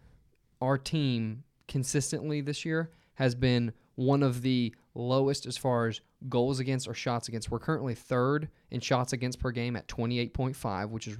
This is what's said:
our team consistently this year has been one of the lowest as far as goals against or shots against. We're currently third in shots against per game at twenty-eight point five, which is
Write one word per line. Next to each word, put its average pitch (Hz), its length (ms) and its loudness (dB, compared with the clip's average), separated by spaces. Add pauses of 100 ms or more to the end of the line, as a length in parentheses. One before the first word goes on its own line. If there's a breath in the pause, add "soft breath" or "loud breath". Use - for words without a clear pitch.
(600 soft breath)
our 135 180 2
team 127 680 0 (240)
consistently 147 760 -2
this 143 240 -6
year 160 240 -2 (260 soft breath)
has 127 200 2
been 123 380 4 (220 soft breath)
one 139 280 4
of 123 180 2
the 123 320 2 (200)
lowest 135 520 0
as 123 120 -8
far 120 300 2
as 110 120 -4 (300)
goals 127 300 2
against 131 280 -2
or 120 60 -6
shots 120 340 -2
against. 113 240 -6
We're 117 80 -2
currently 131 360 -2
third 139 540 0 (220 soft breath)
in 123 80 -4
shots 127 340 2
against 127 260 -4
per 127 120 -2
game 120 240 -2
at - 120 -6
twenty-eight 120 460 -2
point 131 220 -2
five, 101 340 -2
which 113 180 -8
is 110 120 -8